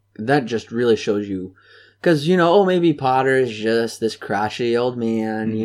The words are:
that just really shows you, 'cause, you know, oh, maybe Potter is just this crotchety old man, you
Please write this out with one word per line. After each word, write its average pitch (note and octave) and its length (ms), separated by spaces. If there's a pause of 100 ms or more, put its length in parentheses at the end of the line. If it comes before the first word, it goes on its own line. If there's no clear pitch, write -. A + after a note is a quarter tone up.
(180)
that B2+ 280
just A2+ 280
really A#2 240
shows G#2 320
you, F#2 260 (460)
'cause, D#3 260
you F#3 80
know, E3+ 180
oh, G3+ 120
maybe F3 260
Potter C3 460
is B2+ 140
just A2+ 500
this A2 160
crotchety G#2+ 580
old B2 220
man, A2 580
you A2 100